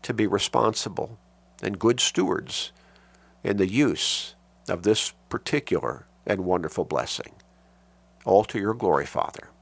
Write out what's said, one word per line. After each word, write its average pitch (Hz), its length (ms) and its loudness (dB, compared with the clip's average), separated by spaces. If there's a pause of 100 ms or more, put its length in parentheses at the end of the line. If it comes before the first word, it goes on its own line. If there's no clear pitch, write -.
to - 100 -6
be 107 140 2
responsible 110 920 0 (440)
and 101 160 -4
good 120 220 4
stewards - 720 -2 (720)
in 104 120 0
the 95 120 2
use 110 680 0 (340)
of 87 140 -2
this 104 300 2 (160)
particular 92 800 -2 (200)
and 95 180 0
wonderful 87 400 0
blessing. - 480 -4 (920)
All 104 200 6
to - 140 -6
your 104 160 0
glory, 87 320 2
Father. - 420 -6 (140)